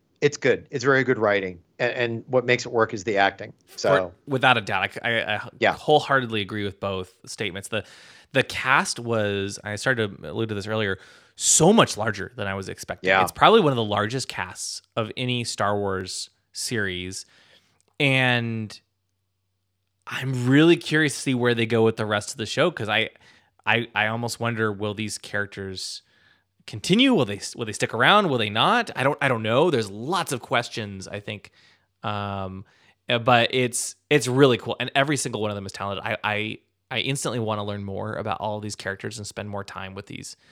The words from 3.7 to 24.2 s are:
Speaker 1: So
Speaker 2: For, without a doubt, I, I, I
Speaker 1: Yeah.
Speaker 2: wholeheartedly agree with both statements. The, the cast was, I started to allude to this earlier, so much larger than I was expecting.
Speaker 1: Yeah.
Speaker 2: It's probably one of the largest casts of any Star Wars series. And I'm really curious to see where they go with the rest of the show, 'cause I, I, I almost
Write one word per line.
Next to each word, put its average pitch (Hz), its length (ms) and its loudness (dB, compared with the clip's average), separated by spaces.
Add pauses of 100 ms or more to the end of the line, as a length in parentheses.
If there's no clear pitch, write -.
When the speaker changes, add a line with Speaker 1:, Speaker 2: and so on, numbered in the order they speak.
Speaker 1:
So - 140 -2
Speaker 2:
For, 92 420 0
without 127 260 4
a 113 40 -2
doubt, 101 400 -4
I, 117 200 0
I, 104 140 -4
I - 140 -8 (100)
Speaker 1:
Yeah. 101 140 4
Speaker 2:
wholeheartedly 131 680 2
agree 101 240 -6
with 98 140 -8
both 95 340 -6 (120)
statements. 98 440 -8
The, 104 160 -4 (480)
the 131 100 4
cast 139 560 0
was, 104 640 -2
I 104 140 -6
started 110 440 -2
to 78 80 -10
allude 107 200 -4
to 107 60 -6
this 101 120 -8
earlier, 107 320 -2 (380)
so - 340 6
much 214 240 6
larger 101 400 -6
than 110 120 -6
I 98 60 -4
was 98 140 -6
expecting. 90 400 -8
Speaker 1:
Yeah. 95 140 6
Speaker 2:
It's 87 100 2
probably 208 300 8
one 147 100 4
of 127 60 0
the 117 60 2
largest 107 440 -2
casts - 540 -10 (160)
of 110 180 -2
any 123 300 -2
Star 104 320 0
Wars 95 520 -4 (220)
series. 92 760 -4 (720)
And 123 800 0 (1300)
I'm 127 420 -4
really 156 280 8
curious 156 400 0
to - 60 -8
see 139 120 0
where 120 220 2
they 113 100 2
go 113 180 4
with 113 120 4
the 110 100 -4
rest 104 260 -2
of - 60 -14
the 110 80 -4
show, 147 240 0
'cause 113 200 -6
I, 107 220 2 (540)
I, 113 300 0
I 107 120 2
almost 117 320 -4